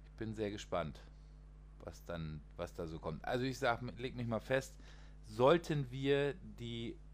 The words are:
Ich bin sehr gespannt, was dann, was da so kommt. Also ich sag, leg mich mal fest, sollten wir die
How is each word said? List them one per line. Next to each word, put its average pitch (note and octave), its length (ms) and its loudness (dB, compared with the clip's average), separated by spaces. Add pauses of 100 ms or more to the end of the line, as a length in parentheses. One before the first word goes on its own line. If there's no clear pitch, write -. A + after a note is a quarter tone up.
Ich - 80 -16
bin A2 220 -4
sehr G#2 160 0
gespannt, E2+ 500 -2 (800)
was - 260 -10
dann, D#2 360 -4 (140)
was E2+ 180 -4
da E2+ 140 -4
so D#2+ 120 -6
kommt. D#2+ 260 -4
Also B2 180 2
ich C3 160 -2
sag, A#2+ 220 2 (160)
leg A#2+ 180 -6
mich B2 120 -2
mal A2+ 120 2
fest, C3+ 340 2 (520)
sollten C#3 640 6
wir C#3 440 4 (240)
die A#2 360 -4 (180)